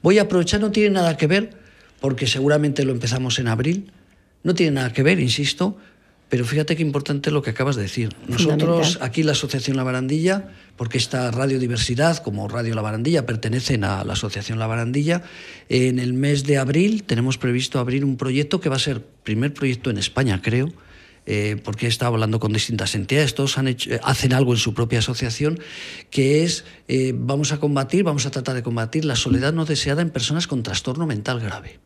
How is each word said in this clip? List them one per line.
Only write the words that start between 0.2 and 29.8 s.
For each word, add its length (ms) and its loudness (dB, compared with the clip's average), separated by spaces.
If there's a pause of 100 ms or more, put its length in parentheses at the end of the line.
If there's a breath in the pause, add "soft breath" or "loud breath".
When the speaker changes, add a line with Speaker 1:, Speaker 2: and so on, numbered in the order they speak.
Speaker 1:
aprovechar, 380 2
no 120 0
tiene 180 4
nada 260 2
que 120 2
ver, 220 2 (500 loud breath)
porque 260 -2
seguramente 580 2
lo 60 2
empezamos 480 -2
en 80 -2
abril. 460 0 (500 soft breath)
No 140 2
tiene 160 4
nada 200 0
que 120 0
ver, 160 4
insisto, 560 0 (520 loud breath)
pero 160 0
fíjate 300 0
qué 80 -2
importante 480 -2
lo 120 0
que 80 -4
acabas 260 -2
de 60 -2
decir. 260 -2 (180)
Nosotros, 320 2
Speaker 2:
Fundamental. 440 2
Speaker 1:
aquí 200 -2
la 100 2
Asociación 440 -2
La 80 0
Barandilla, 640 0 (280 loud breath)
porque 220 -4
esta 320 -2
Radio 300 0
Diversidad, 580 0
como 300 -6
Radio 260 -4
La 80 -2
Barandilla, 420 0
pertenecen 600 -2
a 180 -2
la 120 -4
Asociación 440 -6
La 80 -2
Barandilla, 560 0 (460 loud breath)
en 320 2
el 120 -2
mes 300 2
de 160 4
abril 460 2
tenemos 340 0
previsto 400 0
abrir 260 0
un 120 0
proyecto 440 0
que 80 -2
va 80 0
a 40 0
ser 200 -2 (220)
primer 320 0
proyecto 360 -2
en 80 -2
España, 440 0
creo, 300 0 (540 loud breath)
eh, 360 -2
porque 220 -6
he 40 0
estado 260 0
hablando 260 0
con 120 0
distintas 420 -2
entidades, 400 0
todos 240 -2
han 100 0
hecho, 240 -4
eh, 100 -2
hacen 300 2
algo 200 4
en 60 2
su 140 0
propia 280 0
asociación, 600 -2 (500 loud breath)
que 340 4
es, 200 -2 (240 loud breath)
eh, 260 0
vamos 380 0
a 80 -4
combatir, 440 2
vamos 200 0
a 60 -4
tratar 240 -4
de 80 -4
combatir 420 -2
la 120 0
soledad 360 2
no 140 0
deseada 340 0